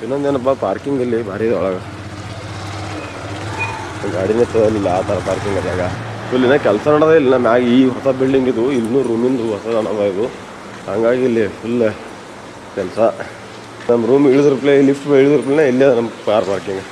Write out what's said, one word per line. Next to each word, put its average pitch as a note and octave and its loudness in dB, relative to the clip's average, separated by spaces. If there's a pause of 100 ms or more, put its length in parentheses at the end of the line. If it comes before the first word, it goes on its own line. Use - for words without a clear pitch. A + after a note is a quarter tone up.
ಇನ್ನೊಂದೇನಪ್ಪ, C3+ -2 (160)
ಪಾರ್ಕಿಂಗ್ G#2+ -2
ಇಲ್ಲಿ A#2 -2 (120)
ಭಾರಿ G#2 -2
ಇದೆ A#2 2
ಒಳಗೆ. F#2 -2 (2250)
ಗಾಡಿನೇ G#2 2
ತೋಲಿಲ್ಲ G#2+ 2 (120)
ಆ - 0
ಥರ G2+ 0 (100)
ಪಾರ್ಕಿಂಗ್ F#2+ -2
ಅದಾಗ. F2+ -2 (460)
ಫುಲ್ B2+ 2
ಇನ್ನೂ C#3 6
ಕೆಲಸ G#2+ 2
ಮಾಡೋದೇ D#3 6
ಇಲ್ಲ. C3 4 (120)
ಮ್ಯಾಗ A#2+ 4 (140)
ಈ C3 6 (140)
ಹೊಸ - -4
ಬಿಲ್ಡಿಂಗ್ C3 2
ಇದು, A2+ 0 (160)
ಇನ್ನೂ A#2 0
ರೂಮಿಂದು A#2 0 (100)
ಹೊಸ G2 -6 (160)
ಅನುಭವ G#2 0
ಇದು. G2+ -2 (680)
ಹಂಗಾಗಿ A#2 2
ಇಲ್ಲಿ A2 0 (120)
ಫುಲ್ A#2+ -2 (920)
ಕೆಲಸ. F#2 -6 (880)
ನಮ್ಮ A#2 4
ರೂಮ್ C#3 6
ಇಳಿದ್ರಪ್ಲೆ, C#3 4 (160)
ಲಿಫ್ಟ್ C#3 -2 (140)
ಇಳಿದ್ರಪ್ಲೆ C#3+ 4
ಇಲ್ಲೇ C3 4 (140)
ನಮ್ಮ A#2 -2 (160)
ಕಾರ್ G#2+ 2
ಪಾರ್ಕಿಂಗ್. F#2+ -4